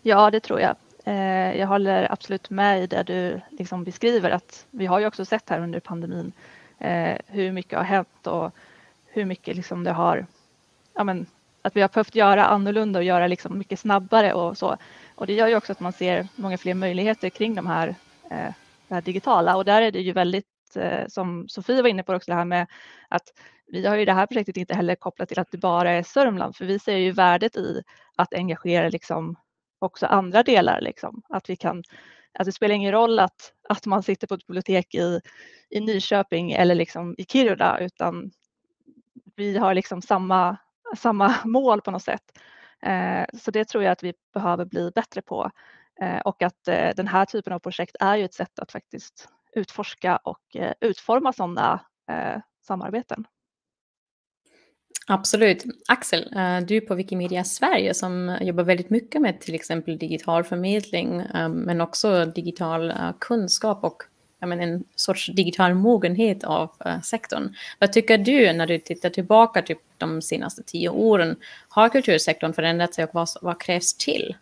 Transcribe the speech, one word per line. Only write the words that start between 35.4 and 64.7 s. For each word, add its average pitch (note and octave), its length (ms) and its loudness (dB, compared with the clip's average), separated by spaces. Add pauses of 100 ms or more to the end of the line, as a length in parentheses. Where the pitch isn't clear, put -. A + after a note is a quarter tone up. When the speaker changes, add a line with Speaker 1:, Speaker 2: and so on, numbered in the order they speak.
Speaker 1:
i G#3+ 100 -4
Nyköping G3 720 -2
eller F3+ 240 4
liksom E3+ 420 -4
i F#3+ 80 -10
Kiruna, A3 540 2
utan F3 520 -6 (1040)
vi G3+ 220 -4
har G3 160 2
liksom F3+ 280 -2
samma, F#3 560 2 (400)
samma G#3+ 420 4
<laughs> - 60 -8
mål A#3 360 4
på G3 100 -6
något F#3 120 -8
sätt. - 360 -8 (420)
Eh, F#3 520 -2
så A3+ 180 -8
det A3 140 0
tror G#3 180 -2
jag F#3 80 4
att F3+ 120 -2
vi F3 100 -6 (200)
behöver F3+ 320 -2
bli F3 300 -6
bättre G#3+ 260 -4
på. - 300 -6 (500)
Eh, F3+ 180 -4
och - 220 -4
att, - 260 -2
eh, F3 280 2
den F#3+ 120 -4
här F#3+ 180 4
typen G3 280 -6
av F3 60 -6
projekt - 400 -8
är G3+ 160 4
ju G#3 100 0
ett - 80 -10
sätt - 260 -10
att - 120 -14
faktiskt - 580 -18 (240)
utforska - 640 -4
och, - 380 -10
eh, - 260 -4
utforma B3 520 0
sådana, F3 480 -2 (300)
eh, D#2+ 300 -6 (260)
samarbeten. G3+ 580 -8 (1900)
Speaker 2:
Absolut. G3 520 2 (240)
Axel, - 480 -2
eh, F3+ 300 0
du G#3 100 0
är A3 60 2
på G#3 140 -4
Wikimedia F3+ 480 -4
Sverige G3 500 0
som F3+ 480 -4
jobbar F3+ 220 0
väldigt F3+ 260 2
mycket A#3 320 0
med G3 180 0
till E3 160 -8
exempel E3 420 -6
digital E3 460 -2
förmedling, F3+ 800 -2
eh, E3 280 -4
men E3+ 320 -2
också F3 440 2
digital, E3 640 -4
eh, E3+ 300 -2
kunskap G#3 640 -2
och, - 200 -6 (360)
ja, F3+ 80 -8
men, F3 120 -4
en F3 240 -2 (120)